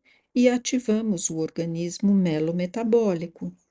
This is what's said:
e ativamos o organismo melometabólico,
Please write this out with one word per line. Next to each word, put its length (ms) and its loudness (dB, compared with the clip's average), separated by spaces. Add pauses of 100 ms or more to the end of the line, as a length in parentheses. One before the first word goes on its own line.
(340)
e 140 4
ativamos 800 0
o 80 -6
organismo 760 -2
melometabólico, 1400 0 (200)